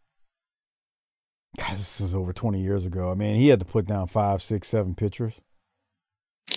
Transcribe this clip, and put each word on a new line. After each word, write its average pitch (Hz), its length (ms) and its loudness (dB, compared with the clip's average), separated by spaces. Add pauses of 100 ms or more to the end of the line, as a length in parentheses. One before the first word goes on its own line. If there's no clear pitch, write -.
(1600)
God, - 200 -6
this - 220 -10
is 95 140 -2
over 92 180 -2
twenty 101 300 -2
years 95 240 0
ago. 90 240 -2
I 92 40 -2
mean, 104 220 0
he 131 120 8
had 127 100 8
to 92 80 -2
put 104 200 0
down 98 200 -2
five, 101 340 2
six, - 280 -4
seven 95 260 0
pitchers. 110 460 -4 (1160)